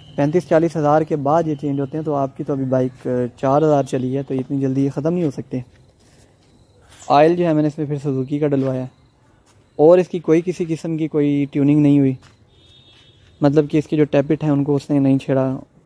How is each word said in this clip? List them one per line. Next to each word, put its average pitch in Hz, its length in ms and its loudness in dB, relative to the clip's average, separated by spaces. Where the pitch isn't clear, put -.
पैंतीस 151 320 0
चालीस 165 280 2
हज़ार 151 260 2
के 156 120 -4
बाद 151 320 0
ये 151 80 -2
change 143 240 -4
होते 139 180 -6
हैं, 156 80 -8
तो 156 80 -4
आपकी 139 300 -4
तो 147 100 -6
अभी 135 120 -4
bike, 127 420 -2
अ, 123 200 -2
चार 143 240 2
हज़ार 147 220 2
चली 127 280 -4
है, 139 100 -4
तो 135 100 -8
ये 131 60 -4
इतनी 135 220 -4
जल्दी 135 220 -2
ये 139 60 0
ख़त्म 151 240 -4
नहीं 180 100 -2
हो 147 80 -2
सकते। - 320 -10
ऑयल 151 260 6
जो 175 100 0
है 160 80 0
मैंने 151 140 0
इसमें 147 200 -6
फिर 147 100 -6
Suzuki 135 420 -4
का 151 80 0
डलवाया 135 340 -2
है 127 100 -12
और 170 200 8
इसकी 180 200 -4
कोई 160 220 2
किसी 175 240 -6
किस्म 160 320 -6
की 156 100 -4
कोई 143 380 0
tuning 147 360 2
नहीं 143 180 6
हुई, 135 180 2
मतलब 147 260 2
कि 160 100 -2
इसकी 151 200 -2
जो 151 80 4
tepid 143 380 0
हैं 151 80 0
उनको 143 240 0
उसने 143 240 -2
नहीं 135 180 2
छेड़ा, 131 360 -2